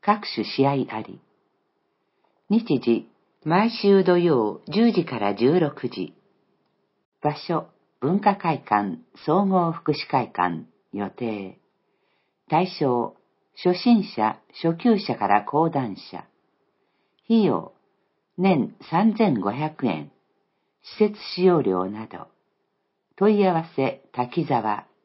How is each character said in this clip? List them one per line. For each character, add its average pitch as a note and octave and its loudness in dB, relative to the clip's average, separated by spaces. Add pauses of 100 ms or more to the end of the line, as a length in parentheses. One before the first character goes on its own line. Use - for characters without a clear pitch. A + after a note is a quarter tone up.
各 G#3+ -2
種 G#2+ -6
試 C#3 0
合 C#3 2 (180)
あ A2 -8
り。 - -16 (1300)
日 G#3 0
時、 A#2 0 (320)
毎 G3 0
週 G3 4
土 F3 4
曜、 A#2+ 0
十 A3 2
時 F3 0
か C#3+ -8
ら G2+ -2
十 C3 4
六 C#3+ -2
時。 F2+ -10 (1040)
場 D3 -2
所、 - -6 (320)
文 F3 0
化 G3+ 2
会 D#3+ -4
館、 G#2 -2 (260)
総 F#3+ 2
合 F3 2
福 D#3 -2
祉 - -8
会 B2+ -2
館、 F2 -4 (280)
予 G2 -6
定。 G#2 -8 (880)
対 F3 0 (100)
象、 B2 0 (400)
初 F3+ 0
心 A#3 2
者、 G#2+ -2 (240)
初 E3 0
級 A3 2
者 - -4
か G#2 -2
ら G2+ 4
講 D#3+ 0
談 A#2 -4
社。 - -18 (1000)
費 A3 4
用、 G2+ -2 (680)
年 F3 2 (160)
三 G3+ 2
千 F3+ 2
五 G2+ -2
百 C#3+ -6
円。 D#2 -6 (680)
施 - 0
設 G#3 -6 (160)
使 F3 -2
用 F3 6
料 F#2+ 0
な A2 -12
ど。 - -16 (880)
問 G#3 4
い G3+ 4
合 F#3 2
わ D#3+ -2 (100)
せ、 - -4
滝 B2 -2
沢。 A2 -2 (180)